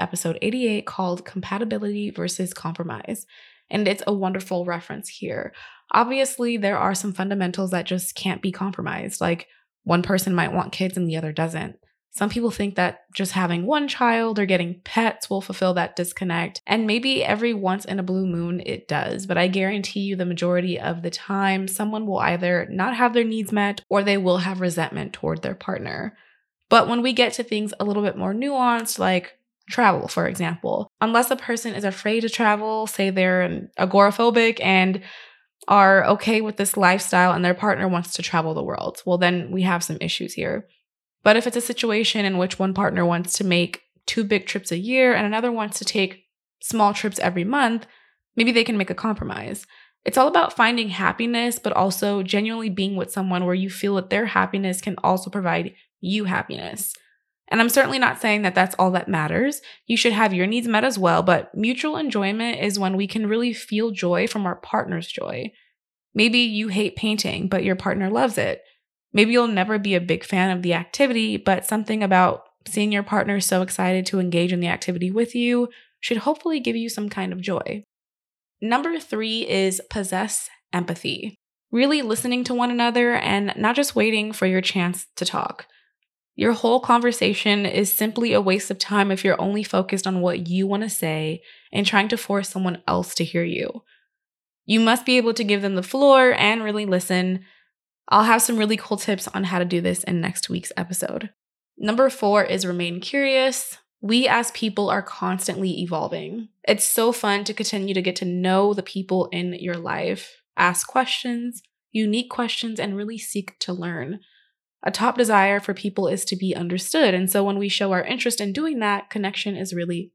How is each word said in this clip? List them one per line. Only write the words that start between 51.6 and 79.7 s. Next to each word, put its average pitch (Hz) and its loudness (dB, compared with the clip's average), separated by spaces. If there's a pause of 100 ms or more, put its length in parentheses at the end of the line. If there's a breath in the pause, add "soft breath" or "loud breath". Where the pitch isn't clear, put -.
but - 0
also 196 0
genuinely 220 -2
being 190 -2
with - -4
someone 185 0
where 180 2
you 190 -2
feel 202 -2
that 185 -2
their 208 2
happiness 185 0
can 190 -6
also 185 2
provide 170 -2 (260 soft breath)
you 202 -2
happiness. - -6 (540 soft breath)
And 226 2
I'm 233 4
certainly 262 2
not - 0
saying 214 2
that 185 0
that's 185 2
all 185 4
that 180 0
matters. 180 0 (240 loud breath)
You 233 0
should 226 4
have 208 4
your 180 2
needs 233 -2
met 220 2
as 240 2
well, 170 4
but 175 2
mutual 254 -2
enjoyment 226 -2
is 202 -2
when 190 2
we 196 0
can 214 -2
really 233 2
feel 214 -2
joy 180 0
from 208 -2
our 180 -2
partner's 180 -4
joy. - -8 (600 soft breath)
Maybe 233 4
you 220 0
hate 208 -2
painting, 202 -2
but 185 0
your 185 2
partner 190 -2
loves 240 0
it. - 0 (540 soft breath)
Maybe 214 4
you'll 240 4
never 214 0
be 202 0
a 175 4
big 175 -2
fan 190 0
of 180 -2
the 175 0
activity, 220 0
but 185 0
something 214 -2
about 185 4 (220)
seeing 208 0
your 202 0
partner 202 0
so 185 2
excited 185 0
to 196 -2
engage 180 2
in 175 0
the 175 0
activity 175 -2
with 233 -2
you 240 2 (320 loud breath)
should - -2
hopefully 311 -2
give 233 -2
you 233 -4
some 208 -6
kind 185 -6
of 185 -8
joy. 202 -4 (800)
Number 285 0
three 220 -4
is 190 0